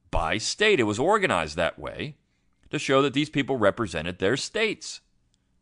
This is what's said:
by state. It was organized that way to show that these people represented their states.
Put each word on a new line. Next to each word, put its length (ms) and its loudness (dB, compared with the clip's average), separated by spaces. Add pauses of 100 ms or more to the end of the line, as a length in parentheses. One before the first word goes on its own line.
(100)
by 280 -2
state. 420 2
It 40 4
was 160 0
organized 560 2
that 220 0
way 360 -10 (560)
to 80 -4
show 240 2
that 120 0
these 160 -2
people 260 -2
represented 640 0
their 180 2
states. 640 -4 (600)